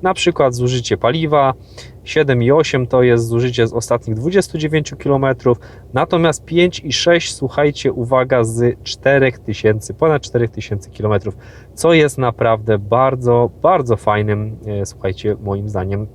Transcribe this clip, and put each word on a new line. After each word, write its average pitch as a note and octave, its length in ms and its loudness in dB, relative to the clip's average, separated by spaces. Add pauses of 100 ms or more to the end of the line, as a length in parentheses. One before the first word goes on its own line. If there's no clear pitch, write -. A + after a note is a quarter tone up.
Na F#3 120 0
przykład D3+ 400 0
zużycie B2 420 -2
paliwa, D3 580 0 (500)
siedem C3+ 380 0
i A#2+ 100 4
osiem C#3+ 340 2
to B2+ 160 2
jest A#2 240 4
zużycie A#2+ 400 0
z A2 60 -6
ostatnich A#2 440 -4
dwudziestu E3+ 420 -2
dziewięciu D3+ 380 -4
kilometrów, C3+ 640 0 (340)
natomiast D#3+ 520 0
pięć F3 360 0
i C#3+ 120 -8
sześć, E3+ 420 0
słuchajcie, C#3+ 580 -2
uwaga, B2+ 520 0
z A#2+ 380 0
czterech C3+ 560 0
tysięcy, G#2+ 560 -2
ponad D#3 280 0
czterech A#2 280 -2
tysięcy G#2 400 -10
kilometrów, G#2 460 -2 (380)
co E3 180 2
jest D3+ 260 2
naprawdę A2+ 600 0
bardzo, A#2+ 720 2 (120)
bardzo D3 340 2
fajnym, G#2+ 600 -2 (100)
e, G2+ 200 -6
słuchajcie, G2 560 -4
moim G2+ 260 -4
zdaniem G2+ 460 -4